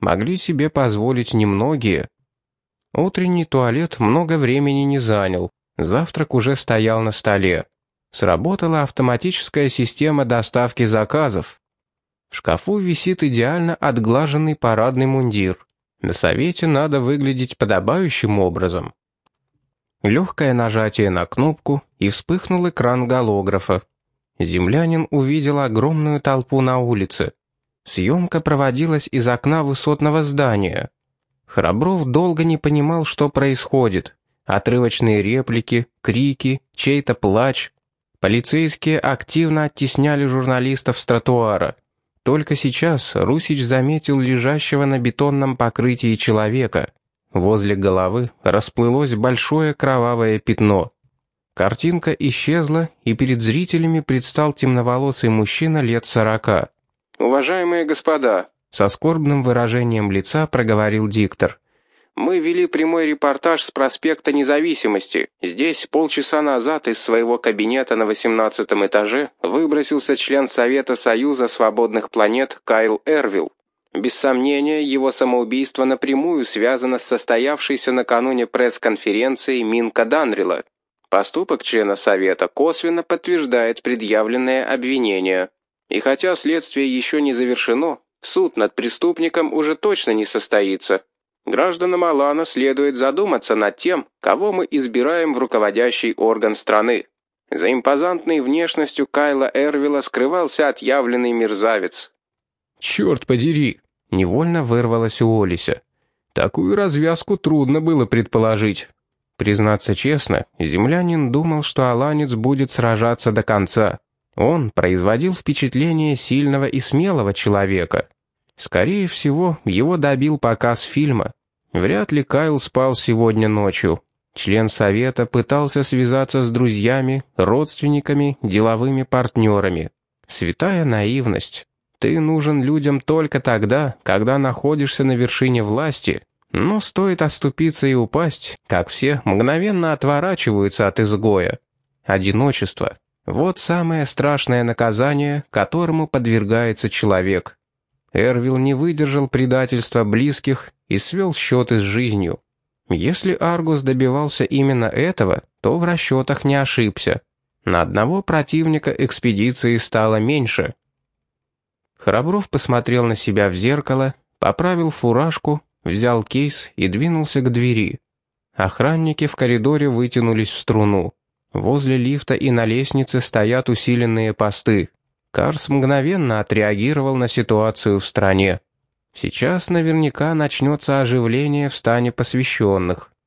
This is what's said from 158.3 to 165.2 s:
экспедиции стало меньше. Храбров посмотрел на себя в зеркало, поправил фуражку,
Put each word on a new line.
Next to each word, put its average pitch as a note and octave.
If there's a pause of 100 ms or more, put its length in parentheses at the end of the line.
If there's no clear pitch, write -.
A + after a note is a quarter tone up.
экспедиции A#2+
стало A2
меньше. A#2+ (1200)
Храбров D#3
посмотрел B2
на A2+
себя G2+
в F2+
зеркало, C3+ (240)
поправил F3
фуражку, D3 (220)